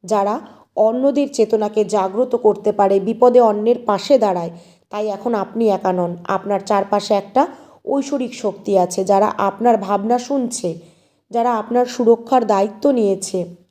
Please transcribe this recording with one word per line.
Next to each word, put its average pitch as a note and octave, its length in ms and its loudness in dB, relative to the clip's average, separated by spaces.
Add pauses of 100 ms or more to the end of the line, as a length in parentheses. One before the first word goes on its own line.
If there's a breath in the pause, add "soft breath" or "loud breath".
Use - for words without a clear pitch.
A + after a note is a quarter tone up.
যারা G#3 360 -2 (360 loud breath)
অন্যদের C4 580 0
চেতনাকে G#3+ 520 0
জাগ্রত G3+ 500 -2
করতে G#3+ 360 0
পারে, G3 280 2
বিপদে A#3 420 4
অন্যের A3 340 2 (100)
পাশে G#3+ 320 2
দাঁড়ায়। F3+ 320 0 (400 loud breath)
তাই G#3+ 180 -6
এখন G#3+ 280 -4
আপনি G#3+ 340 -2
একা F#3+ 240 0
নন, F3 240 -2 (100)
আপনার G3 320 -2
চারপাশে G3+ 540 -2
একটা G3+ 340 0 (380 loud breath)
ঐশ্বরিক C4+ 500 -4
শক্তি G3+ 420 -2
আছে, F3+ 260 0
যারা G3 240 4
আপনার G#3+ 500 2
ভাবনা G3+ 420 0
শুনছে, A#3+ 600 -4 (500 soft breath)
যারা A#3 260 0
আপনার A#3+ 300 0
সুরক্ষার A#3 640 2
দায়িত্ব G#3+ 440 0
নিয়েছে F#3+ 640 -2 (160)